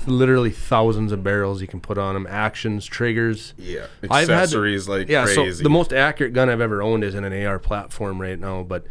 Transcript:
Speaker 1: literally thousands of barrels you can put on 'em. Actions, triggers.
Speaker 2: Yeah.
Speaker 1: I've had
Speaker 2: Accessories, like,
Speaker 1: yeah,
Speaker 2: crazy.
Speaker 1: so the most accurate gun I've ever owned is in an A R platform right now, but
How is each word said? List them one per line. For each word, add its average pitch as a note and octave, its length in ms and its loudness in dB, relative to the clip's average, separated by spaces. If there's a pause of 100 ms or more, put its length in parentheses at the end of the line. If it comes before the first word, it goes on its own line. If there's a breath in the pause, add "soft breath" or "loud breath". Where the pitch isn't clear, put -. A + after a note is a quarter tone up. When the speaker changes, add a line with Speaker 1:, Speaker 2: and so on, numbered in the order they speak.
(100)
Speaker 1:
literally B2+ 400 4
thousands A2 640 2
of G2 100 -4
barrels G2 380 -2
you F#2+ 80 -8
can F2+ 120 -12
put G2+ 180 -6
on G2 180 -2
'em. F#2+ 140 -6
Actions, G#2+ 560 -4
triggers. A#2 720 -2
Speaker 2:
Yeah. E2 280 -10 (180)
Speaker 1:
I've D#3 240 2
had - 20 4 (100)
Speaker 2:
Accessories, G#2 480 0
like, G2 200 -2
Speaker 1:
yeah, C#3+ 160 4
Speaker 2:
crazy. G2+ 280 2
Speaker 1:
so A2 100 -6
the D3+ 60 6
most D#3+ 240 4
accurate C3+ 400 0
gun B2+ 160 4
I've A#2 140 2
ever G#2+ 200 0
owned A2 220 0
is G2 100 -4
in G2+ 100 -4
an G2 100 -6
A G2+ 100 -4
R G2 140 0
platform G2 640 -4
right F#2 160 -6
now, F#2+ 240 -4
but F2+ 280 -6